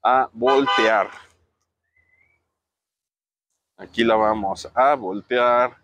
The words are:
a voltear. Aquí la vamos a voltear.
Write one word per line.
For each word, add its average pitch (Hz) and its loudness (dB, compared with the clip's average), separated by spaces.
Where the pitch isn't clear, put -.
a 127 2
voltear. 113 0
Aquí 92 -6
la 113 2
vamos 107 -2
a 139 2
voltear. 123 -2